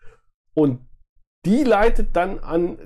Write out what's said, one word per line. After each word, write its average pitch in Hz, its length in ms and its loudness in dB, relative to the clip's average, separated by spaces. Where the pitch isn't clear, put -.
Und 139 340 -2
die 226 180 2
leitet 226 520 2
dann 185 240 -4
an 170 460 -4